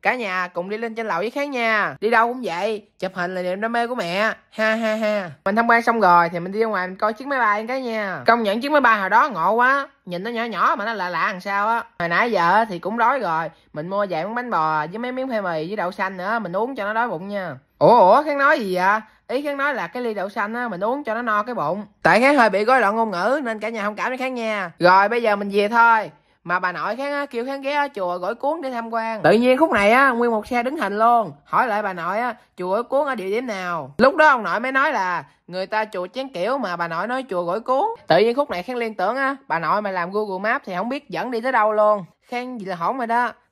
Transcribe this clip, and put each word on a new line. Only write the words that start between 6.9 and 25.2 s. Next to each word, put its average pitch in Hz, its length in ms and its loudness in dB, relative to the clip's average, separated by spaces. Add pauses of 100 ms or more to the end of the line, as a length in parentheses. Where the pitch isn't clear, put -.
coi 220 160 0
chiếc 262 140 -12
máy 277 120 -2
bay 214 280 2
cái 262 140 -4
nha. 208 440 -6
Công 233 180 4
nhận 208 180 0
chiếc 285 100 -2
máy 294 100 6
bay 226 180 6
hồi 190 100 0
đó 254 200 6
ngộ 180 220 0
quá. 254 360 4 (180)
Nhìn 175 180 -8
nó 233 80 -6
nhỏ 226 120 -4
nhỏ 233 340 0
mà 202 80 -6
nó 226 80 -4
lạ 185 160 -4
lạ 175 180 -2
làm 190 120 -6
sao 202 280 -2
á. 226 160 0 (160)
Hồi 170 100 -2
nãy 208 220 2
giờ 190 380 4
thì 175 100 -8
cũng 202 180 -6
đói 240 220 2
rồi. 165 300 -2 (240)
Mình 156 140 -8
mua 202 220 -2
vài 165 160 -4
miếng 220 100 -8
bánh 247 140 -6
bò 156 380 0
với 180 100 -10
mấy 247 140 -6
miếng 262 160 -6
khoai 226 140 -2
mì 165 260 -4
với 202 80 -6
đậu 180 160 -4
xanh 190 260 -6
nữa. 208 240 -2
Mình 175 140 -8
uống 247 200 -2
cho 208 100 -6
nó 208 80 -4
đói 226 140 0
bụng 185 200 -8
nha. 190 280 -6 (240)
Ủa, 208 200 8
ủa, 214 240 8
Khán 294 140 -2
nói 285 220 4
gì 190 160 -2
vậy? 196 240 2 (280)
Ý 254 140 -4
Khán 285 160 -6
nói 277 160 -2
là 190 140 -6
cái 247 160 -8
ly 226 100 -4
đậu 196 160 -4
xanh 214 240 -6
á, 240 140 -6
mình 185 160 -6
uống 269 200 -2
cho 220 100 -4
nó 233 80 -4
no 214 220 0
cái 240 120 -6
bụng. 180 300 -4 (180)
Tại 175 160 6
Khán 277 160 4
hơi 233 140 6
bị 202 160 0
rối 254 140 4
loạn 208 160 2
ngôn 226 160 0
ngữ 214 320 0
nên 226 160 -6
cả 214 100 -6
nhà 226 140 -6
thông 208 120 -4
cảm 190 140 -4
với 254 80 -6
Khán 254 180 -6
nha. 214 440 -4
Rồi 185 300 6
bây 240 120 0